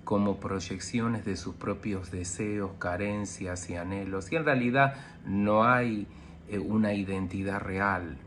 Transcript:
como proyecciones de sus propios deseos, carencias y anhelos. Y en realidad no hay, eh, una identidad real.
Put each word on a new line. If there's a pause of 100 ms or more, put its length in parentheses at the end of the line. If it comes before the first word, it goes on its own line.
como
proyecciones
de
sus
propios
deseos,
carencias
y
anhelos.
Y
en
realidad (300)
no
hay, (420)
eh,
una
identidad
real.